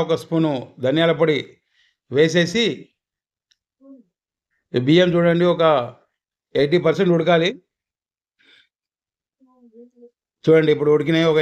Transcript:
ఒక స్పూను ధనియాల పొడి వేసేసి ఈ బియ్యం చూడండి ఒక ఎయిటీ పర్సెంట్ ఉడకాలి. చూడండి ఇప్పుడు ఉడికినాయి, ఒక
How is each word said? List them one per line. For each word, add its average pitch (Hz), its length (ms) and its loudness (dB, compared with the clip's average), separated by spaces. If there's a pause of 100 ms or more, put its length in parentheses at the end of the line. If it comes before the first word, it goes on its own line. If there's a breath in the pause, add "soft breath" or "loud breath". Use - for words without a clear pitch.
ఒక 160 180 -2
స్పూను 160 300 -2 (320)
ధనియాల 160 360 0
పొడి 151 160 0 (760)
వేసేసి 170 540 0 (2000)
ఈ 123 100 -2
బియ్యం 170 280 4
చూడండి 170 400 0
ఒక 165 80 -4 (920)
ఎయిటీ 143 320 0
పర్సెంట్ 170 300 0
ఉడకాలి. 165 340 0 (3000 soft breath)
చూడండి 156 300 2
ఇప్పుడు 147 220 0
ఉడికినాయి, 160 360 0
ఒక 156 100 0